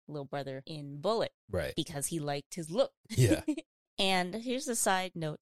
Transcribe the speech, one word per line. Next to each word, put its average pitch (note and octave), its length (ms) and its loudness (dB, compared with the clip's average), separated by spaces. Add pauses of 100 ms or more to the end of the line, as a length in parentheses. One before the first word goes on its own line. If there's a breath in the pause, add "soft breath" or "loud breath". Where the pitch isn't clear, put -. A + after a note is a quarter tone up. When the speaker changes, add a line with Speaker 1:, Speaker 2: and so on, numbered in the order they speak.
Speaker 1:
little D3 180 -6
brother C3+ 420 -6
in D3 340 -8
Bullet." G3+ 300 2 (180)
Speaker 2:
Right. G2 260 -2
Speaker 1:
Because D3 320 -4
he E3 120 -2
liked C#3+ 360 -4
his D#3 140 -6
look. A#3 220 2 (180)
Speaker 2:
Yeah. C3+ 380 6
Speaker 1:
<laughs> D#4 40 2 (460)
And F#3 380 2
here's B3 320 -4
a A#3 80 0
side F#3 400 2
note. D#3 260 -4